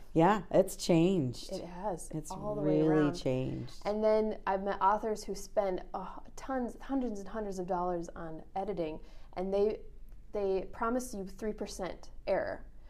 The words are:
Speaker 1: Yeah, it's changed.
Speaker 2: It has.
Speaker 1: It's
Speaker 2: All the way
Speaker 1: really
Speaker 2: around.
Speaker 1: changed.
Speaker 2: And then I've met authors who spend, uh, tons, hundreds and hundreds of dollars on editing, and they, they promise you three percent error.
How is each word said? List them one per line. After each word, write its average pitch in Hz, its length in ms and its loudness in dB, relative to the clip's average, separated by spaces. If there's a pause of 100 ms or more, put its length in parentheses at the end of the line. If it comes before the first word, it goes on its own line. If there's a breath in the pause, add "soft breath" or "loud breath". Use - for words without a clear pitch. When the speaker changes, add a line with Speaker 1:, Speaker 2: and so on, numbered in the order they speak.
(140)
Speaker 1:
Yeah, 180 380 6
it's - 240 6
changed. 165 760 4
Speaker 2:
It 185 140 -8
has. 180 460 -6
Speaker 1:
It's 156 180 -6
Speaker 2:
All 202 240 -6
the - 80 -2
way 151 220 6
Speaker 1:
really 156 40 6 (140)
Speaker 2:
around. 147 120 4
Speaker 1:
changed. 131 600 0 (120)
Speaker 2:
And 214 180 0
then 214 420 4
I've 190 180 0
met 196 200 -2
authors 214 400 2
who 202 100 -6
spend, 190 480 -2 (140)
uh, 185 100 -4 (300)
tons, 254 440 -4
hundreds 247 400 -2
and 190 100 -8
hundreds 202 280 -4
of 180 80 -2
dollars 175 500 0
on 160 280 -8 (120)
editing, 175 440 -2 (360 soft breath)
and 190 160 -2
they, 202 280 4 (520)
they 190 400 0
promise 240 440 0
you 196 100 -4
three 214 280 -6
percent - 560 -6 (180)
error. 147 340 0 (280 soft breath)